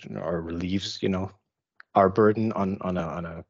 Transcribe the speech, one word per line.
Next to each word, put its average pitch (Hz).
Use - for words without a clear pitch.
you 53
know, 50
relieves, 85
you 107
know, 95
our 98
burden 107
on, 98
on 92
a, 87
on 87
a 82